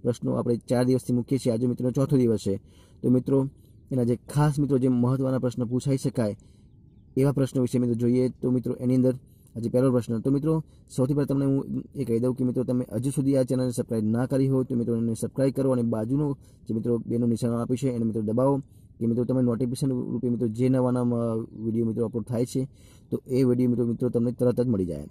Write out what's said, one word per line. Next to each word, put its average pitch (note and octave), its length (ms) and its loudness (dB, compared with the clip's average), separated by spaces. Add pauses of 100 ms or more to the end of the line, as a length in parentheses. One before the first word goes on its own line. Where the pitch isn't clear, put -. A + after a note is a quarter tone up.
પ્રશ્નો A#2+ 300 -2
આપણે A#2+ 240 0 (140)
ચાર B2 160 2
દિવસથી B2 320 2
મૂકીએ B2 240 0
છીએ, B2+ 120 0
આજે A#2+ 140 0
મિત્રો B2 240 -2
ચોથો C#3 260 2
દિવસ A2+ 260 2
છે. G2 100 0 (480)
તો B2+ 80 -2
મિત્રો B2+ 280 4 (540)
એના B2+ 180 0
જે A#2+ 60 2 (160)
ખાસ D3+ 280 2
મિત્રો C#3 180 2
જે B2+ 120 2
મહત્ત્વના B2+ 540 0
પ્રશ્નો B2 220 -2
પૂછાઈ B2+ 400 -2
શકાય A2 300 0 (840)
એવા C#3 200 4
પ્રશ્નો C3+ 240 0
વિશે B2 180 0
મિત્રો A#2+ 160 0
જોઈએ. A#2+ 280 2 (180)
તો - 100 -6
મિત્રો B2+ 220 -2 (100)
એની B2+ 160 2
અંદર B2+ 160 2 (400)
આજે A#2 180 -6
પહેલો B2+ 180 4
પ્રશ્ન. A2+ 300 0
તો C3+ 100 0
મિત્રો D3 220 2 (360)
સૌથી C3+ 280 0
પહેલાં C#3 140 0
તમને C#3 140 0
હું C3+ 140 2 (360)
એ C#3 120 -6
કહી A2+ 120 0
દઉં B2+ 160 0
કે C3 140 -2
મિત્રો B2+ 140 -2
તમે B2+ 200 0 (100)
હજુ A#2+ 180 -2
સુધી C#3 260 0
આ C3 120 4
ચેનલને B2+ 280 0
સબસ્ક્રાઇબ A2+ 280 -2
ના A#2 260 0
કરી C3+ 220 2
હોય C3 140 2
તો C3+ 80 -4
મિત્રો A#2 220 0
એને A2+ 180 -2
સબસ્ક્રાઇબ C3 400 -2
કરો C3+ 180 2
અને B2 100 0
બાજુનો A#2 420 0 (400)
જે - 80 -6
મિત્રો A#2 200 0 (160)
બેનું A#2 200 2
નિશાન A#2 240 0
આપ્યું A#2+ 280 -2
છે C3+ 140 0
એને A#2 100 -2
મિત્રો A2 160 -2
દબાવો B2 340 2 (420)
કે A2+ 100 -4
મિત્રો A#2 180 0
તમે B2+ 160 2
નોટિફિકેશન B2 480 0 (220)
રૂપે B2 220 -4
મિત્રો A#2 140 0
જે A#2 220 0
નવા B2+ 260 2
નવા A#2+ 320 0 (360)
વીડિયો A2+ 260 0
મિત્રો A#2 160 -2
અપલોડ A2+ 260 -4
થાય A#2+ 140 0
છે C3 160 -4 (480)
તો - 60 -2 (200)
એ C3 120 4
વીડિયો B2 240 2
મિત્રો, A#2+ 200 0
મિત્રો B2 180 -2
તમને A#2+ 220 0
તરત B2 340 2
જ - 20 0
મળી F#2+ 240 0
જાય. D2+ 180 -8